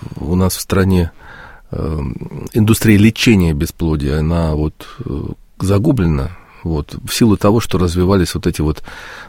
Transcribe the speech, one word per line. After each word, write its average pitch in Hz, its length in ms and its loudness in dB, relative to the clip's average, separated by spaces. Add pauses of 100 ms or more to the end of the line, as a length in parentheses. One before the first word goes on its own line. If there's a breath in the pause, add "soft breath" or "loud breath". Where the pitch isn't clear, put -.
(160)
у 73 180 -4
нас 92 200 2
в - 60 -8
стране, 92 520 2 (580 loud breath)
э, 78 280 -6 (540)
индустрия 107 460 4
лечения 101 560 4
бесплодия, 78 640 -2
она 80 360 0
вот, 76 320 -4 (200)
э, - 140 -6 (400)
загублена, 95 760 0 (260 loud breath)
вот, 78 400 -4
в - 120 -8
силу 107 240 4
того, 107 220 2
что - 180 -2
развивались 90 560 2
вот - 120 -4
эти 87 140 -2
вот 76 220 -2 (460 loud breath)